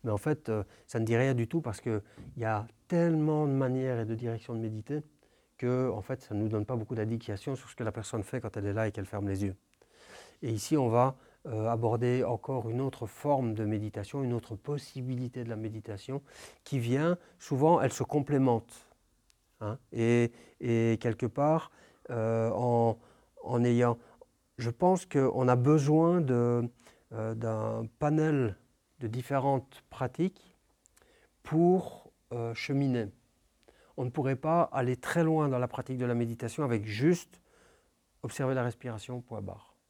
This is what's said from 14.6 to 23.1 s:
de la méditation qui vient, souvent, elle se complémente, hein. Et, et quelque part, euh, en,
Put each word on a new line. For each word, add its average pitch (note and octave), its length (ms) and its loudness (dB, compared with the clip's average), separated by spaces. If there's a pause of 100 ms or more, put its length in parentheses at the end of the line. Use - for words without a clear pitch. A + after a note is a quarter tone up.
de A#2 60 -8
la A2+ 60 -6
méditation A2 680 -8 (420)
qui C#3 140 -4
vient, C#3 400 2 (220)
souvent, D3 420 4
elle C#3 120 2
se - 100 -4
complémente, C3 840 0 (720)
hein. A2 180 -6 (120)
Et, A#2 400 4 (280)
et A2+ 400 2
quelque A#2+ 260 -2
part, D3 460 0 (400)
euh, A2+ 420 0
en, A#2 440 2 (460)